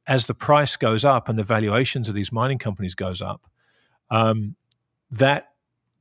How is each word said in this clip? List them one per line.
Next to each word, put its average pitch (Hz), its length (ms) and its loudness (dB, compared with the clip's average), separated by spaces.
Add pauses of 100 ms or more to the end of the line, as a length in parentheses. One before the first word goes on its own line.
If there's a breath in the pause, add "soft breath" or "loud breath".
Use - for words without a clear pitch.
as 135 200 2
the 117 80 -4
price 147 420 2
goes 110 280 0
up 131 240 4
and 110 100 0
the 107 60 0
valuations 110 640 0
of 98 60 -4
these 101 180 -6
mining 123 260 -2
companies 98 360 -6
goes 92 260 -6
up, 95 260 -12 (640)
um, 110 440 0 (560)
that 135 420 0 (480)